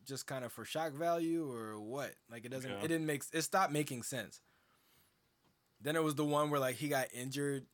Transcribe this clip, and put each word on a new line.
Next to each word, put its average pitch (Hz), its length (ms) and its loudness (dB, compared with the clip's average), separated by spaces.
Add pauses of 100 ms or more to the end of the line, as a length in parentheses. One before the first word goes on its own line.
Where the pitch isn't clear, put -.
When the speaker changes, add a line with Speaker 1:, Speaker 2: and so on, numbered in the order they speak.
Speaker 1:
just 135 240 -8
kind 131 160 -4
of 113 80 -6
for 110 120 -10
shock 156 280 -2
value 165 580 2
or 110 300 -6
what? 113 340 -4 (160)
Like, 117 140 -10
it 120 60 -10
doesn't, 127 200 -6
Speaker 2:
Yeah. 101 80 -4
Speaker 1:
it 104 80 0
didn't 160 200 2
make, 147 260 0
it 160 100 2
stopped 190 300 4
making 143 320 0
sense. 113 360 -6 (1400)
Then 156 160 0
it 160 80 4
was 151 100 2
the 151 100 2
one 147 240 4
where, 147 120 4
like, 127 160 2
he 139 100 -2
got 135 260 2
injured 135 600 -2